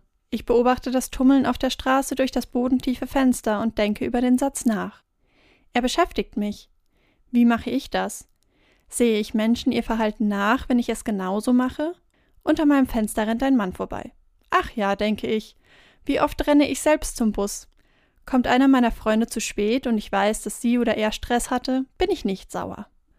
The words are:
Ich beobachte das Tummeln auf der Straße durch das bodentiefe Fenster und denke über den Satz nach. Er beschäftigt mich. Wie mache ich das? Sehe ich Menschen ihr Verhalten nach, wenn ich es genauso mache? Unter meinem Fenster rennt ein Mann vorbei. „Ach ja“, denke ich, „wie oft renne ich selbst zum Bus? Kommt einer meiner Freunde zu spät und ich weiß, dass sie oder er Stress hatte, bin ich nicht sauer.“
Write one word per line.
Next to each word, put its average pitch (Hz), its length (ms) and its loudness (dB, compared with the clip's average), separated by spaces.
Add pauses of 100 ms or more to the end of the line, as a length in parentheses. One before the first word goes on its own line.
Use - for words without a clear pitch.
(300)
Ich 226 160 -6
beobachte 247 460 2
das 254 180 -2
Tummeln 269 380 4
auf 247 100 -2
der 262 140 -2
Straße 269 420 -2
durch 262 180 0
das 240 140 -4
bodentiefe 254 600 -2
Fenster 247 540 0
und 226 180 -4
denke 208 260 0
über 240 160 -2
den 247 160 2
Satz 277 280 -2
nach. 202 380 -2 (680)
Er 240 80 2
beschäftigt 254 560 -2
mich. 208 320 -6 (640)
Wie 240 140 4
mache 233 260 0
ich - 180 -4
das? 185 380 -4 (600)
Sehe 226 300 2
ich - 140 -6
Menschen 226 380 0
ihr 233 120 -2
Verhalten 220 440 -2
nach, 208 420 -2
wenn 247 100 2
ich 233 100 -4
es 220 140 -6
genauso 202 480 -2
mache? 254 440 0 (480)
Unter 320 220 2
meinem 277 220 4
Fenster 214 400 -2
rennt 233 160 -2
ein 269 120 2
Mann 196 180 0
vorbei. - 380 -10 (380)
„Ach 359 260 0
ja“, 202 200 0
denke 214 320 -2
ich, - 280 -2 (500)
„wie - 160 0
oft - 260 -2
renne 294 200 6
ich - 140 -4
selbst 302 360 0
zum 220 140 0
Bus? - 360 -4 (580)
Kommt 254 220 2
einer 262 200 4
meiner 247 240 6
Freunde 220 360 0
zu 220 140 -6
spät 226 460 -2
und 233 100 0
ich - 140 -8
weiß, 202 300 0
dass - 200 -10
sie 240 180 2
oder 233 180 0
er 214 140 0
Stress - 400 -4
hatte, 262 340 -2 (120)
bin 370 120 0
ich 349 160 -4
nicht 190 260 -6
sauer.“ 185 360 -8 (320)